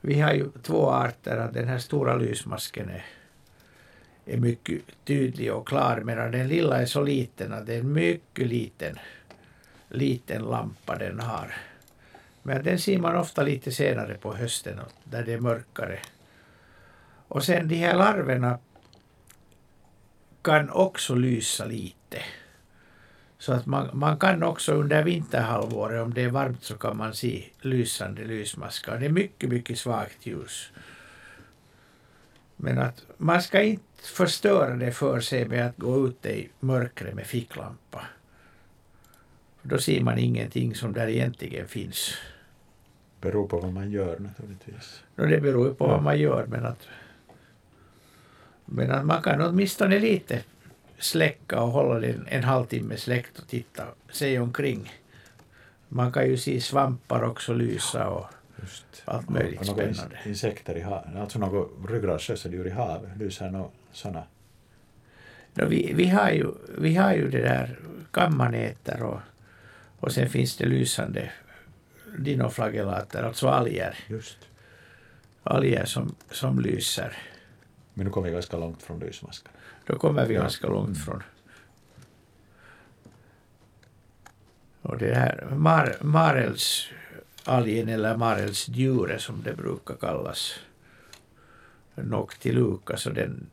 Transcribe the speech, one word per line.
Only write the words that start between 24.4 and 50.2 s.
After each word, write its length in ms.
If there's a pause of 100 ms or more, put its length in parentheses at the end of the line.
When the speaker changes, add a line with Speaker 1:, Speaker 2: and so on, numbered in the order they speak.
Speaker 1:
också 300
under 300
vinterhalvåret, 1000
om 120
det 80
är 60
varmt, 360
så 100
kan 220
man 180
se 300 (160)
lysande 640
lysmaskar. 760
Det 80
är 40
mycket, 400
mycket 280
svagt 480
ljus. 440 (1900)
Men 220
att 260 (120)
man 260
ska 200
inte 200 (200)
förstöra 720
det 160
för 280
sig 280
med 180
att 100
gå 320
ute 300
i 100 (120)
mörkret 540
med 120
ficklampa. 760 (1600)
För 60
då 100
ser 240
man 160
ingenting 560
som 180
där 160
egentligen 600
finns. 460 (1080)
Speaker 2:
Beror 280
på 120
vad 120
man 180
gör, 280
naturligtvis. 840 (140)
Speaker 1:
No, 100
det 140
beror 280
ju 60
på 100
Speaker 2:
Ja. 80
Speaker 1:
vad 100
man 160
gör, 280
men 200
att, 200 (1800)
men 260
att 160
man 160
kan 180
åtminstone 580
lite 440 (560)